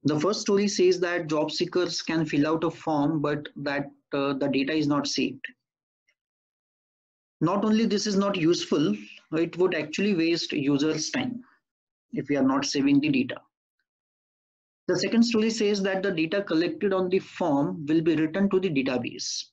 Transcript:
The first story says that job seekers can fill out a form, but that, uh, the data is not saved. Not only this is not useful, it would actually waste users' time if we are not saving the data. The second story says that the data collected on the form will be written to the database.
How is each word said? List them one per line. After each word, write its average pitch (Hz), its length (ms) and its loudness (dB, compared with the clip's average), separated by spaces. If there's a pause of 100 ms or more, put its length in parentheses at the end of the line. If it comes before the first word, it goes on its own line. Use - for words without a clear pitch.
The 151 120 2
first 208 220 -2
story 202 260 2
says 185 320 4
that 175 280 -2
job 156 240 0
seekers 170 520 -2
can 165 240 0
fill 147 200 2
out 160 160 0
a 165 60 0
form, 151 540 0
but 147 320 -4
that, 143 320 -4 (260)
uh, 139 200 0
the 139 140 -2
data 139 240 0
is 156 140 0
not 143 220 0
saved. - 360 -4 (2000)
Not 196 240 0
only 220 220 2
this 202 180 -2
is 208 100 -2
not 202 220 0
useful, 165 580 2 (360)
it 165 260 -2
would 180 160 2
actually 170 400 -2
waste 165 400 0
users' 147 560 0
time 123 340 -6 (680)
if - 160 -6
we 143 80 2
are 135 60 2
not 135 220 2
saving 143 340 4
the 151 100 0
data. - 320 -2 (1500)
The 180 120 0
second 226 240 2
story 226 260 2
says 208 320 0
that 190 220 -2
the 196 80 0
data 165 320 -2
collected 175 500 0
on 185 160 0
the 190 80 2
form 165 680 -2
will 160 140 2
be 160 140 4
written 160 360 2
to 190 80 2
the 185 100 0
database. 131 840 -4